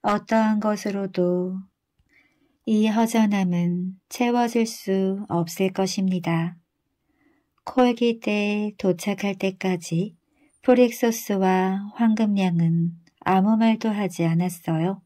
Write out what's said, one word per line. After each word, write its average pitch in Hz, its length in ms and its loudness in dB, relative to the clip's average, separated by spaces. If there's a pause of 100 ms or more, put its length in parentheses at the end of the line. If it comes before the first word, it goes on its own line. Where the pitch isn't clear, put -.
어떠한 214 580 0
것으로도 190 960 -2 (1080)
이 220 220 2
허전함은 190 1080 0 (120)
채워질 240 560 0
수 190 640 -2
없을 170 420 -2
것입니다. 180 840 -2 (1040)
콜기대에 214 1120 0
도착할 196 600 -2
때까지 190 760 -4 (460)
프릭소스와 202 1300 2
황금양은 185 960 2 (280)
아무 190 360 2
말도 226 320 2
하지 190 380 -2
않았어요. 170 800 -2